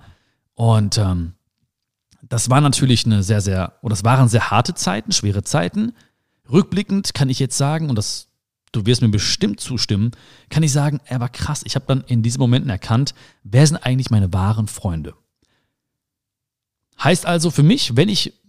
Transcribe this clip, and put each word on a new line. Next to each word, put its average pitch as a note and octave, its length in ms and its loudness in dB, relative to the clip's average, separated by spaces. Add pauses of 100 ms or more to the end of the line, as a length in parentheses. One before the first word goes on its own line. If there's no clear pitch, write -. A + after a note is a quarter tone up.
(540)
Und, A2 440 0
ähm, F2+ 340 -2 (960)
das A#2+ 220 -2
war C3+ 100 4
natürlich C3+ 460 2
eine G#2 160 4
sehr, G#2 180 0
sehr, F#2 420 -2
oder G#2+ 100 -4
das F#2+ 100 -4
waren B2+ 260 6
sehr A2 220 0
harte B2 240 0
Zeiten, F#3+ 380 -6
schwere G2+ 320 -2
Zeiten. F#3+ 480 -2 (580)
Rückblickend G3 640 0
kann C3+ 140 0
ich C3 100 -2
jetzt C3 180 -4
sagen, D3+ 320 -2
und B2+ 60 -2
das, - 340 -6 (440)
du A2 120 -4
wirst A#2+ 160 2
mir A2+ 100 2
bestimmt G2+ 500 -2
zustimmen, A2 500 -2 (400)
kann D#3+ 140 0
ich C3+ 80 0
sagen, D3 320 0
er B2 160 -6
war A#2+ 80 -4
krass. - 360 -8
Ich - 120 -6
habe C#3 100 -6
dann C3+ 220 -2
in A#2 160 0
diesen B2 160 -2
Momenten B2 280 2
erkannt, A2+ 460 -2 (300)
wer A#2+ 200 4
sind D#3 120 2
eigentlich B2+ 340 -2
meine G2 220 2
wahren G#2 340 0
Freunde? D#2+ 480 -6 (1900)
Heißt - 240 2
also E3+ 260 0
für C#3+ 100 0
mich, F3 320 2
wenn E3 140 4
ich - 240 -4 (160)